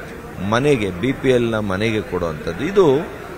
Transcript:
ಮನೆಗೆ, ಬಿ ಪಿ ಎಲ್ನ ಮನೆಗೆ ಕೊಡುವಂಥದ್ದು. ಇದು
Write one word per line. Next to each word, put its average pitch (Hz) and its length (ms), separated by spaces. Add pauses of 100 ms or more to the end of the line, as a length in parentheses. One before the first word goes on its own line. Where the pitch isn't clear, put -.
(500)
ಮನೆಗೆ, 120 400
ಬಿ 92 220
ಪಿ 131 180
ಎಲ್ನ 117 280
ಮನೆಗೆ 107 420
ಕೊಡುವಂಥದ್ದು. 85 640
ಇದು 175 440 (300)